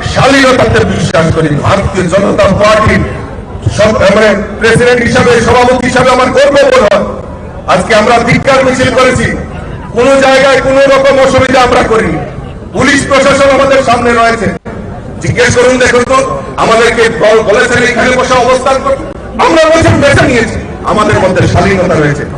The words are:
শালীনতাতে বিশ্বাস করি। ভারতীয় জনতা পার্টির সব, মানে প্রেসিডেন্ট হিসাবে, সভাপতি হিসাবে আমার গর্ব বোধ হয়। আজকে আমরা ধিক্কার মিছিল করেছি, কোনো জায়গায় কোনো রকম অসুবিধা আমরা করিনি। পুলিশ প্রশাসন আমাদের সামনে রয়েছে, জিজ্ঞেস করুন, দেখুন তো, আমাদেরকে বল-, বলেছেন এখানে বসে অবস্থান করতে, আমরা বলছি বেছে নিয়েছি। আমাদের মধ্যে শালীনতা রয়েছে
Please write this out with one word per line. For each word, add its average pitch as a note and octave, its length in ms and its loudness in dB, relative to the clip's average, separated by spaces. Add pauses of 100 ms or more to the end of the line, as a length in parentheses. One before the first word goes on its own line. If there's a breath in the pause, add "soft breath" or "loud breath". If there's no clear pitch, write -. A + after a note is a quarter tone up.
(140)
শালীনতাতে B3+ 680 2
বিশ্বাস E3 500 0
করি। D#3 140 0
ভারতীয় F#3 580 -2
জনতা G3 380 0
পার্টির G3 560 2 (760)
সব, G#3+ 100 2
মানে G#3 560 2 (160)
প্রেসিডেন্ট A#3 440 2
হিসাবে, A#3+ 380 2
সভাপতি B3 460 2
হিসাবে B3+ 240 2
আমার B3+ 160 2
গর্ব C#4 240 2
বোধ C#4 240 2
হয়। G#3+ 300 2 (720)
আজকে F#3+ 180 -2
আমরা G#3+ 240 2
ধিক্কার C4 460 0
মিছিল B3+ 300 0
করেছি, A#3+ 300 2 (680)
কোনো C4+ 280 2
জায়গায় C4+ 400 2
কোনো C4+ 200 0
রকম C4+ 380 2
অসুবিধা C4 420 2
আমরা B3 220 2
করিনি। A3 360 -2 (540)
পুলিশ C4 360 0
প্রশাসন C#4 520 2
আমাদের C4+ 220 2
সামনে A#3+ 300 0
রয়েছে, A3+ 340 0 (760)
জিজ্ঞেস A#3+ 380 0
করুন, B3+ 200 2
দেখুন B3 260 2
তো, C4+ 360 -2 (160)
আমাদেরকে A3+ 520 0 (120)
বল-, A3 220 2
বলেছেন B3 400 0
এখানে A#3+ 340 0
বসে B3+ 180 -2
অবস্থান B3+ 400 0 (100)
করতে, C4+ 340 -4 (240)
আমরা D#4+ 220 2
বলছি E4 240 2
বেছে C#4+ 380 2
নিয়েছি। A#3+ 400 -2 (180)
আমাদের G#3 360 0
মধ্যে F3+ 280 0
শালীনতা F3+ 460 0
রয়েছে D3 300 -2 (140)